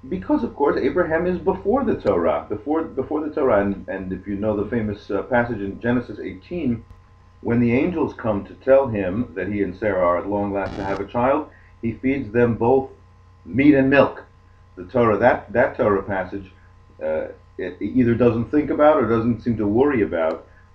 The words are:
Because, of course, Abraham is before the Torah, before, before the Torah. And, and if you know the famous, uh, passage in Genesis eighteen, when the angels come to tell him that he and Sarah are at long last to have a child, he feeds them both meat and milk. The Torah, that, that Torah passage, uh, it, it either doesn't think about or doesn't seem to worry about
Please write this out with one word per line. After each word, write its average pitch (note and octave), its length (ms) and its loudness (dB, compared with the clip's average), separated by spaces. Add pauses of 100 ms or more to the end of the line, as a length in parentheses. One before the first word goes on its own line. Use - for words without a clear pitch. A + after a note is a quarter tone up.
Because, F#3+ 340 -2
of - 140 -8
course, C#3+ 200 2
Abraham E3 520 0
is F3+ 100 -2
before G3 460 -2
the - 100 0
Torah, - 540 0
before, D3+ 340 -2
before D3+ 380 -4
the D#3 120 -6
Torah. B2+ 280 2
And, G2 260 -4
and F#2+ 260 -8
if F2+ 140 -10
you G2+ 80 -6
know G#2 220 -2
the G2+ 120 -2
famous, G#2+ 440 -4
uh, F#2+ 100 0
passage A#2+ 380 0
in G2 200 -8
Genesis A#2+ 380 -2
eighteen, A#2 680 -6 (580)
when A#2+ 180 0
the A#2+ 120 2
angels D3+ 420 0
come G2+ 320 -4
to - 80 -18
tell C3+ 340 4
him G2+ 480 -4
that F#2 100 -4
he G2+ 160 -2
and F#2 140 -4
Sarah F#2+ 280 0
are F2 140 4
at F2 100 -6
long G2+ 240 -2
last G2 220 -4
to G2+ 100 -8
have G2 140 -4
a G2 80 -6
child, C3+ 440 0 (300)
he A2+ 120 -4
feeds B2+ 400 -4
them A#2+ 240 4
both C3 340 2 (540)
meat C#3 300 6
and C3+ 140 4
milk. - 360 4 (500)
The F2+ 120 -14
Torah, A2+ 320 2
that, A#2+ 340 2
that B2+ 240 2
Torah G2+ 260 2
passage, F#2+ 480 -6 (500)
uh, D#2 280 -4 (300)
it, F#2 200 -8
it - 20 -12
either A#2 360 2
doesn't A#2 340 2
think D3 200 0
about D3+ 260 4
or B2 100 2
doesn't A2+ 360 0
seem A#2 160 -2
to G#2 100 0
worry A#2+ 340 2
about E2 460 -2 (260)